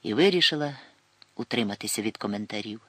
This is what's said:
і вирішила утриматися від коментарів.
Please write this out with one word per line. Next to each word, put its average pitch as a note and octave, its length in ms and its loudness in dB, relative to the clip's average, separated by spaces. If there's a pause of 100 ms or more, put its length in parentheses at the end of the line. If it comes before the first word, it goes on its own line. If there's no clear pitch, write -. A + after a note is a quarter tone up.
і G#2+ 120 -2
вирішила D3+ 600 4 (600)
утриматися G#2+ 640 -2
від G#2+ 140 -4
коментарів. G#2 720 -6